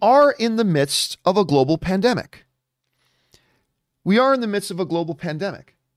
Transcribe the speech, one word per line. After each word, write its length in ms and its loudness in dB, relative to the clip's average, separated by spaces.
are 320 6
in 240 -2
the 80 0
midst 640 -2
of 100 2
a 80 2
global 320 2
pandemic. 720 -2
We 160 2
are 140 2
in 80 0
the 60 -4
midst 240 -6
of 100 -8
a 60 -4
global 280 -6
pandemic. 600 -12